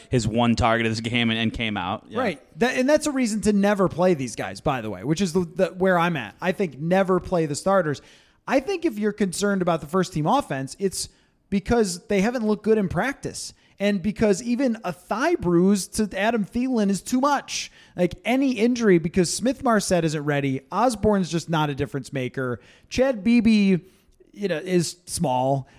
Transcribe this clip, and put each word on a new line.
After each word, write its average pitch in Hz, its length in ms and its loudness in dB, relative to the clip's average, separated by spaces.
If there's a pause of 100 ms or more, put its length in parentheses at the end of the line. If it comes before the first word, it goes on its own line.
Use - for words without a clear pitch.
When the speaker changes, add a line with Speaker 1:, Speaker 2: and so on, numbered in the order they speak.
Speaker 1:
his 117 180 0
one 117 300 2
target 113 300 4
of 113 40 0
this 110 80 -2
game 117 300 0
and, 113 100 0
and 113 140 0
came 110 240 -4
out. 95 320 -4
Yeah. 110 100 -6
Speaker 2:
Right. 185 400 -6
That, 254 160 0
and 254 140 2
that's 302 180 2
a 302 60 0
reason 233 300 0
to 214 100 4
never 196 340 2
play 180 260 2
these 135 220 -4
guys, 98 240 -8
by 135 220 -2
the 107 80 -6
way, 95 160 -8
which 156 160 0
is 185 100 0
the, 180 140 0 (100)
the, 185 120 2
where 185 300 2
I'm 170 200 0
at. 107 240 -8
I 180 100 0
think 175 260 -4
never 180 440 2
play 170 240 -2
the 143 100 -4
starters. 170 460 0 (460)
I 254 140 2
think 392 220 -4
if 247 140 -4
you're 208 160 0
concerned 202 480 -2
about 170 180 0
the 156 60 -10
first 175 260 0
team 151 140 -2
offense, 160 540 -2
it's - 280 -4 (440)
because 196 560 0
they 202 140 2
haven't 233 260 -2
looked 214 160 0
good 214 160 4
in 190 100 0
practice. 190 640 -6 (260)
And 202 220 0
because 208 400 0
even 240 420 0
a 180 80 -6
thigh 269 440 -2
bruise 180 540 2
to 214 280 -2
Adam 214 280 0
Thielen 240 440 0
is 196 140 -2
too 254 180 0
much. - 500 -2 (240)
Like, 175 200 0 (100)
any 262 280 2
injury, 226 440 4
because 170 340 0
Smith-Marsette 220 720 0
isn't 151 220 -2
ready, 139 360 0 (100)
Osborne's 202 580 0
just 165 180 -4
not 151 220 0
a 139 60 -4
difference 135 360 -6
maker, 127 480 -6 (300)
Chad 247 340 0
Beebe, 214 580 4 (500)
you 202 160 -6
know, 170 100 -4
is 180 480 0
small, 131 600 -2 (120)